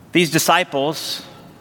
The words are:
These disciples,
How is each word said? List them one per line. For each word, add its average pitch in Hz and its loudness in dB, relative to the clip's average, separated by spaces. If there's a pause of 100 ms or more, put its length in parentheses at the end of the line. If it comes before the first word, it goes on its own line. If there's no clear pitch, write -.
(120)
These 170 2
disciples, 160 0 (360)